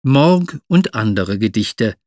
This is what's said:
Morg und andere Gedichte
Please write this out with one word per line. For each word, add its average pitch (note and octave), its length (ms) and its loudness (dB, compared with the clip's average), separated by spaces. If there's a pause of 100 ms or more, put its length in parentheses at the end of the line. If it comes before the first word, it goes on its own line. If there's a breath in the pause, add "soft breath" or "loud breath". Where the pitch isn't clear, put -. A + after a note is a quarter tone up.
Morg D#3+ 640 2
und F3+ 260 2
andere G2+ 460 -2
Gedichte G#2+ 560 -2 (120)